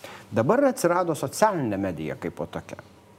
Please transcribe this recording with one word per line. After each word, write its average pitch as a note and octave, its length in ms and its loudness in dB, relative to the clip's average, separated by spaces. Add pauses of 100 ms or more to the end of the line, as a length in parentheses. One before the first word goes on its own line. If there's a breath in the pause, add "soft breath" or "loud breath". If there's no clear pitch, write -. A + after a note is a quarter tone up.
(320 loud breath)
Dabar E3+ 320 4
atsirado F3+ 500 2
socialinė D3 640 0
medija D#2+ 380 -2
kaip E2 200 -6
po D#2+ 100 -6
tokia. - 320 -10 (420)